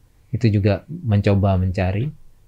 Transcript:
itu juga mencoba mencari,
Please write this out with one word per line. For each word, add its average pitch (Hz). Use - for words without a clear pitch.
itu 117
juga 101
mencoba 101
mencari, 95